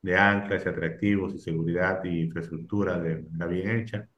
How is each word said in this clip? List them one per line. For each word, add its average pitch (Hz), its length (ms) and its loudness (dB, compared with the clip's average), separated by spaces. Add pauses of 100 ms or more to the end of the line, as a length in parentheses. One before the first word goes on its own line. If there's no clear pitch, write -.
de 92 160 2
anclas 101 480 4
y 90 40 0
atractivos 92 640 0
y - 60 -10
seguridad 87 640 0
y 85 200 0
infraestructura 85 760 -2
de 82 220 -2
manera 85 260 -6
bien 92 220 -2 (100)
hecha 104 380 -8